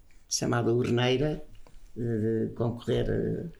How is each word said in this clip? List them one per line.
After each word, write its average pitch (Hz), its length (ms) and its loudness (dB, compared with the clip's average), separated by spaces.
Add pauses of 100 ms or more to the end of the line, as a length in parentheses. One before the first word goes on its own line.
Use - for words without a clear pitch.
(280)
chamada 120 440 2
Urneira, 123 720 2 (560)
eh, 113 480 0
de 110 80 -6
concorrer, 120 540 0
eh, 110 360 0 (160)